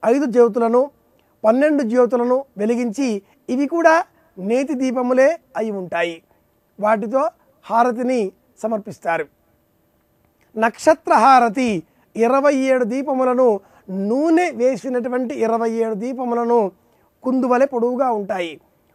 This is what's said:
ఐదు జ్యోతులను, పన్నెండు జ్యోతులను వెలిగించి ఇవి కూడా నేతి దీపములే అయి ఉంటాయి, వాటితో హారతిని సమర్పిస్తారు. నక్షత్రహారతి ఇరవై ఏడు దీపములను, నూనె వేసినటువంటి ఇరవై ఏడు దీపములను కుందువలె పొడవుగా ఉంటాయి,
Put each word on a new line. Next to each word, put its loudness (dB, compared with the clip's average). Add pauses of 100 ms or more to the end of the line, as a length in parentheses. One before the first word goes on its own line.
ఐదు 2
జ్యోతులను, 2 (540)
పన్నెండు 4
జ్యోతులను 0 (140)
వెలిగించి -2 (280)
ఇవి 0
కూడా 2 (340)
నేతి -2
దీపములే 0 (180)
అయి -4
ఉంటాయి, -6 (580)
వాటితో -2 (320)
హారతిని 0 (300)
సమర్పిస్తారు. -6 (1300)
నక్షత్రహారతి 2 (340)
ఇరవై 2
ఏడు 0
దీపములను, 0 (300)
నూనె 0
వేసినటువంటి -2
ఇరవై -2
ఏడు -4
దీపములను -2 (500)
కుందువలె 0
పొడవుగా -2
ఉంటాయి, -6 (340)